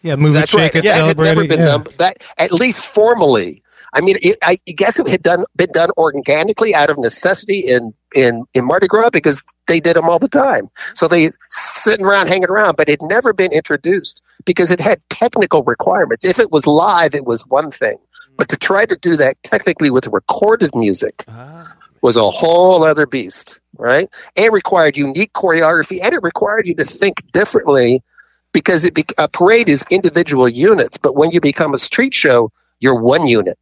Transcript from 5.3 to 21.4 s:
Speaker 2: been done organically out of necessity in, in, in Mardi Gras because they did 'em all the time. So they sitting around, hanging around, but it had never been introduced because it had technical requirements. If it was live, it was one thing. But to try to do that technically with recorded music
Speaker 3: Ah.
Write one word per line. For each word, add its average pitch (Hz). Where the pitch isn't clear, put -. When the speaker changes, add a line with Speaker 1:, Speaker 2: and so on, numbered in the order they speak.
Speaker 2:
been 175
done 165
organically 160
out 147
of 143
necessity 190
in, 120
in, 120
in 123
Mardi 185
Gras 220
because 160
they 170
did 170
'em 160
all 170
the 269
time. 262
So 160
they 165
sitting -
around, 196
hanging 185
around, 214
but 151
it 151
had 156
never 226
been 185
introduced 160
because 180
it 180
had 202
technical 196
requirements. 170
If 180
it 226
was 151
live, 165
it 139
was 117
one 143
thing. 110
But -
to 151
try 196
to 190
do 170
that 139
technically 165
with 127
recorded 202
music 104
Speaker 3:
Ah. 147